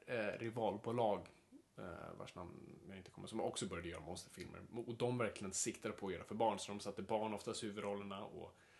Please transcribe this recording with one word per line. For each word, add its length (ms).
eh, 320
rivalbolag, 880
eh, 60
vars 180
namn 520
jag 100
inte 140
kommer, 160
som 140
också 240
började 240
göra 120
monsterfilmer. 600
Och 80
de 220
verkligen 360
siktade 400
på 140
att 60
göra 100
för 120
barn, 240
så 120
de 80
satte 220
barn 320
oftast 300
huvudrollerna, 640
och 300